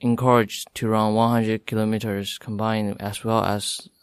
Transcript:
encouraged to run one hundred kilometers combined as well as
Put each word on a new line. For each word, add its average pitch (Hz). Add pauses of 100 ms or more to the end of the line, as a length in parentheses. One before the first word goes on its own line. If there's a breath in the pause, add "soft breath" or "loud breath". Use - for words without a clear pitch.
encouraged 120
to 117
run 110
one 113
hundred 110
kilometers 110
combined 107
as 101
well 113
as 98 (140)